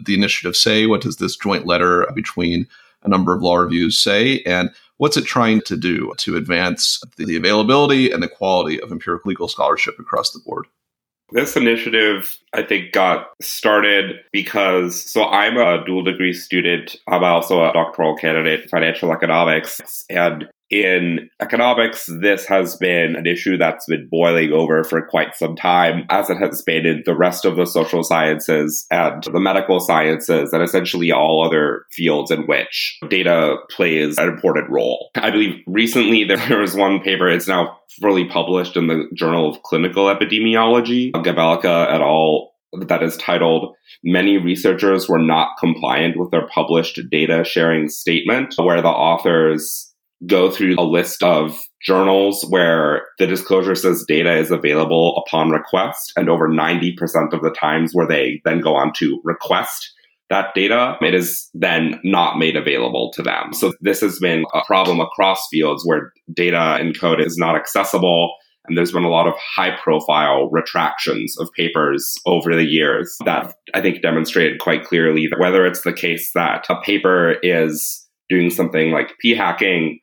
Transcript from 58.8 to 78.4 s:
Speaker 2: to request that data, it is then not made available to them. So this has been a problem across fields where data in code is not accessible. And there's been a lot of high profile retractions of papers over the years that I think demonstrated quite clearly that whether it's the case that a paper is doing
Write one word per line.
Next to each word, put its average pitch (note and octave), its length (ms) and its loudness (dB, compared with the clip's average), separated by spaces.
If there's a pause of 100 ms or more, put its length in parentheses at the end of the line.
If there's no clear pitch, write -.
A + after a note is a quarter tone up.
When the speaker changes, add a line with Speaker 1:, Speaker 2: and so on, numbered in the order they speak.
Speaker 2:
to C#2+ 260 -2
request - 720 -4 (360)
that F#2+ 260 0
data, A2+ 460 2
it F2 120 2
is - 400 -2
then E2 500 0
not F2+ 340 2
made D#2+ 180 0
available B1 580 -2
to - 80 -10
them. G1+ 320 -4
So F2+ 280 0
this G2 200 0
has F#2+ 180 -2
been E2 340 0
a D#2+ 120 -2
problem F#2 340 2
across F#2+ 520 0
fields D2+ 340 0
where D#2 260 0 (220)
data E2 460 2
in E2 140 -2
code E2 280 0
is E2 160 -2
not E2 180 0
accessible. F2 800 0 (320)
And E2 100 -4
there's F2 160 0
been F2 120 0
a E2+ 60 0
lot E2+ 180 2
of E2 100 0
high - 400 -4
profile D2+ 720 0
retractions D#2 920 -2
of E2+ 160 -8
papers D#2 560 -2 (140)
over E2+ 300 2
the E2 100 2
years D2+ 580 0
that - 300 -2 (220)
I - 60 0
think F#2 200 -2
demonstrated D#2+ 580 0
quite D#2+ 260 -2
clearly D#2 420 2
that - 120 -4
whether F#2 280 4
it's F2 160 -4
the F2 100 -2
case E2+ 400 -4
that - 360 -2
a F2+ 120 -2
paper F2+ 640 2
is D#2+ 640 -2 (200)
doing F2 220 2